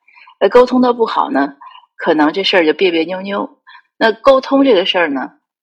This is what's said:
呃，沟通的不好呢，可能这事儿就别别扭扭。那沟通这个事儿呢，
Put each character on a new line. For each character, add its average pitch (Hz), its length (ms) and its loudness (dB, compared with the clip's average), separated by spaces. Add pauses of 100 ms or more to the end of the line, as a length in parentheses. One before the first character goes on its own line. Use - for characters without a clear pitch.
(400)
呃， 196 80 2
沟 247 180 6
通 254 140 -2
的 247 120 2
不 240 120 -2
好 - 260 -4
呢， 277 240 -2 (420)
可 170 180 -2
能 - 180 2
这 196 120 -4
事 196 140 0
儿 165 80 2
就 151 80 2
别 185 160 0
别 165 140 -2
扭 185 180 -8
扭。 202 360 -10 (400)
那 220 140 2
沟 262 280 2
通 277 240 0
这 262 100 4
个 185 120 2
事 185 120 -2
儿 165 100 0
呢， 135 240 -8 (300)